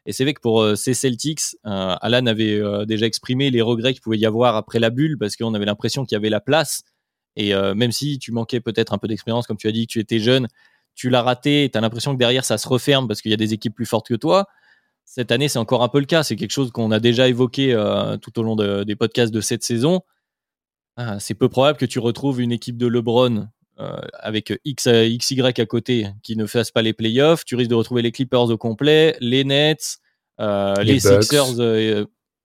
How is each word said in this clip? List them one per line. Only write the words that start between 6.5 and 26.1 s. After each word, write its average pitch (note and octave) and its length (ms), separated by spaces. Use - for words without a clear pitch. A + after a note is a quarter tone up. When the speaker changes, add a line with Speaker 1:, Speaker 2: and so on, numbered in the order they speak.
Speaker 1:
Et, G#2 180
euh, G2 220
même A#2 160
si C#3+ 260
tu A#2+ 140
manquais A#2 300
peut-être A2+ 320
un G#2 40
peu G#2 100
d'expérience, A2+ 380
comme G#2 120
tu - 100
as G#2+ 40
dit, A2+ 140
que - 60
tu A#2 80
étais A2+ 200
jeune, B2 280
tu B2+ 140
l'as B2 120
raté, C#3+ 420
et C3 60
t'as A2+ 100
l'impression A2+ 340
que C3 60
derrière, B2 240
ça A2+ 140
se - 100
referme C3 400
parce G#2 140
qu'il A2 100
y - 20
a G#2+ 40
des A2 160
équipes G#2+ 200
plus A#2 120
fortes A2 220
que A#2+ 80
toi. F3+ 320
Cette - 260
année, C3 160
c'est C3+ 120
encore A2+ 220
un B2 60
peu C#3+ 120
le C#3+ 60
cas. D#3+ 180
C'est A2+ 120
quelque G2+ 160
chose C3+ 200
qu'on A2+ 200
a A2 80
déjà A#2+ 300
évoqué, B2+ 440
euh, G#2 440
tout A2 200
au A#2 60
long A2 140
de, G2+ 260
des G#2 140
podcasts A#2 360
de A2+ 60
cette G#2+ 240
saison. D3 380
Euh, A#2 200
c'est G#2 160
peu C3 120
probable C3+ 300
que C3 80
tu B2 140
retrouves B2 420
une A#2+ 100
équipe A#2+ 240
de A#2+ 120
LeBron, A#2 600
euh, F#2+ 220
avec G#2+ 320
X, C3+ 220
euh, A2+ 180
X A#2 260
Y B2+ 280
à A#2 60
côté A#2 420